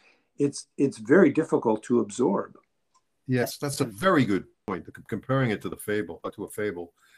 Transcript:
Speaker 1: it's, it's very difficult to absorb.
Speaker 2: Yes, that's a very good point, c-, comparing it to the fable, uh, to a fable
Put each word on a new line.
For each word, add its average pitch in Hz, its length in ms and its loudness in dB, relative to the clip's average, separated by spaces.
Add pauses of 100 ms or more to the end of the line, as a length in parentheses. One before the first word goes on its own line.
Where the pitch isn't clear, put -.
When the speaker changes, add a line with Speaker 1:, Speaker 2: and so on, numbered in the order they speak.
(400)
Speaker 1:
it's, - 280 -2 (100)
it's 139 200 0
very 143 320 6
difficult 123 540 0
to 120 160 2
absorb. 123 580 -2 (680)
Speaker 2:
Yes, 123 300 -2
that's 143 240 -6
a 135 60 0
very 123 400 2
good 98 220 0 (200)
point, 90 180 -6
c-, - 220 -20
comparing 135 440 -2
it 98 100 -2
to - 80 -8
the - 80 -10
fable, 104 480 -6
uh, 95 60 -8
to 104 120 -12
a 87 60 -10
fable 90 420 -8 (260)